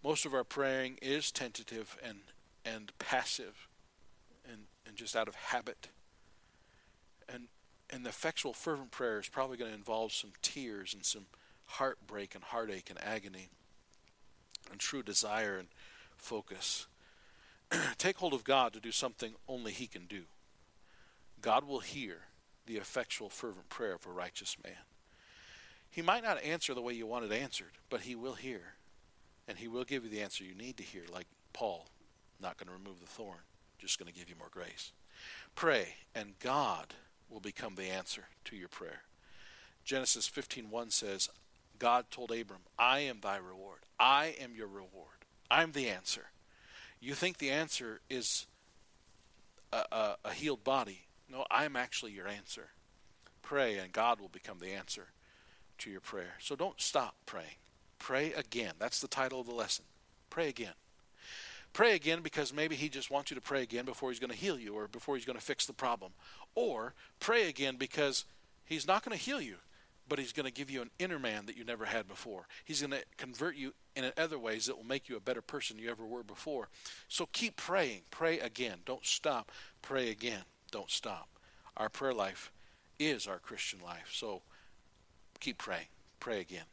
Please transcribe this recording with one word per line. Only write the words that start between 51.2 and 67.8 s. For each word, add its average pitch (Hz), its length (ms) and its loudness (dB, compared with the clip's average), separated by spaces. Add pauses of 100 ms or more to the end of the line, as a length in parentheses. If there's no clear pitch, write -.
No, 131 220 -4
I'm 285 240 4
actually 123 380 -2
your 95 140 -6
answer." - 420 -8 (720)
Pray, 127 360 4
and 92 140 -6
God 113 280 4
will 98 100 -12
become 92 300 -12
the 92 120 -6
answer 98 380 -6 (680)
to - 100 -6
your 95 100 -8
prayer. 90 400 -6
So - 160 -2
don't 170 240 0
stop - 360 4 (100)
praying. - 320 -8 (420)
Pray 143 320 2
again. 120 480 -2
That's 113 220 2
the 135 60 0
title 131 340 2
of 117 60 -6
the 120 60 -6
lesson. 113 320 0 (440)
Pray 165 180 2
again. 113 260 -2 (1000)
Pray 220 200 10
again 165 280 4
because 147 320 0
maybe 151 220 2
He 143 120 0
just 135 240 -4
wants 139 200 2
you 139 40 -4
to 123 60 -6
pray 139 200 2
again 120 220 0
before 131 260 -2
He's 120 100 -2
gonna 123 140 -2
heal 165 240 2
you 107 160 -6
or 107 140 -2
before 120 280 -2
He's 120 100 -2
gonna 123 160 -4
fix - 240 0
the 135 80 -6
problem. 117 400 2 (420)
Or 131 380 2 (260)
pray 220 300 6
again 135 260 2
because 135 480 4 (400)